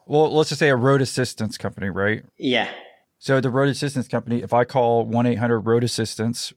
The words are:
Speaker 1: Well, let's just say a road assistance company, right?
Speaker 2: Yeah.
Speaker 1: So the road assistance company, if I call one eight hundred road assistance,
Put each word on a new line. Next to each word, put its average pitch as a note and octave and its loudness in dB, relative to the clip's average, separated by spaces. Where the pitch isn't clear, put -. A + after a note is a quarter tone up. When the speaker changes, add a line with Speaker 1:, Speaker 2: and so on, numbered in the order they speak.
Speaker 1:
Well, D3 2
let's D3+ 2
just C#3+ -4
say D3+ 4
a C3 4
road C3+ 4
assistance - -4
company, G2 -6
right? G2+ -2
Speaker 2:
Yeah. A#2+ 0
Speaker 1:
So C3+ 2
the C3+ 0
road C#3 2
assistance C#3 -4
company, A#2+ -4
if - -10
I A#2+ 4
call A#2 2
one A#2 0
eight A#2 0
hundred A#2 0
road A2+ 2
assistance, A2+ -4